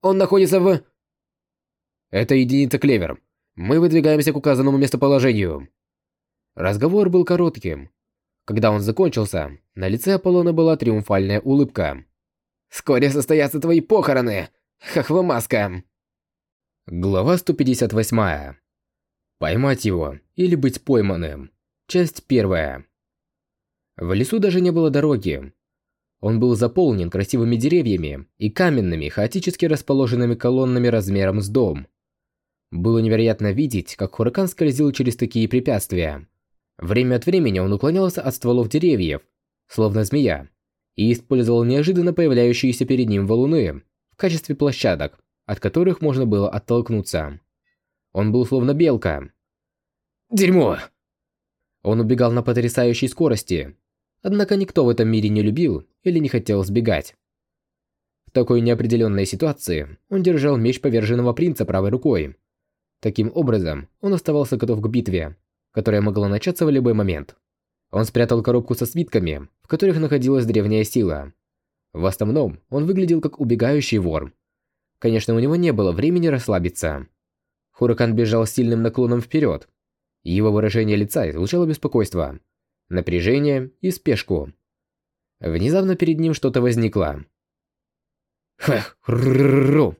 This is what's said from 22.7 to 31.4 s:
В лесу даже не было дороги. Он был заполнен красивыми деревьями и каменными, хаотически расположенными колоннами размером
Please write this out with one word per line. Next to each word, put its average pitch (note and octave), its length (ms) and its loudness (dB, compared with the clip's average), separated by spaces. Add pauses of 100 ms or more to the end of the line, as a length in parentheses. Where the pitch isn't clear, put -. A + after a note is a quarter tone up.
В F2 160 -4
лесу C3+ 260 0
даже F#3 220 2
не F3+ 100 2
было E3 200 2
дороги. G2 640 -2 (680)
Он A2 180 0
был B2 180 4
заполнен A#2 520 0
красивыми A#2 480 0
деревьями G#2 720 0 (100)
и G#2+ 140 -4
каменными, F#2+ 580 0
хаотически E3+ 560 -4
расположенными B2+ 680 0
колоннами B2 540 0
размером G2 520 0